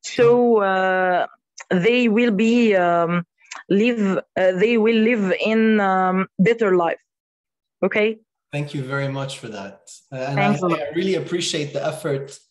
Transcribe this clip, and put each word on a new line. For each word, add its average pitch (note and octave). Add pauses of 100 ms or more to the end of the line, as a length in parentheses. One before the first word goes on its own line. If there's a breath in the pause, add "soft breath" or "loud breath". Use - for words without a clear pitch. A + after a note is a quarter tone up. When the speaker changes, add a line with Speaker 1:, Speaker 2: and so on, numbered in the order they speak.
Speaker 1:
So, A#3+
uh, F#3 (460)
they A#3
will A#3
be, A3+
um, F3 (440 loud breath)
live, G3+ (200)
uh, F#3
they A#3
will A3+ (140)
live G3
in, A3
um, F#3+ (120)
better G#3+
life. E3+ (800)
Okay. A3 (320)
Speaker 2:
Thank C#3+
you C#3+
very C#3
much C3+
for A#2+
that. G2 (320)
Uh, C#3
and C3+
Speaker 1:
Thanks G3+
Speaker 2:
I, F3+
Speaker 1:
a -
lot. E3
Speaker 2:
I -
really F#3+
appreciate E3+
the C#3+
effort C#3+ (140)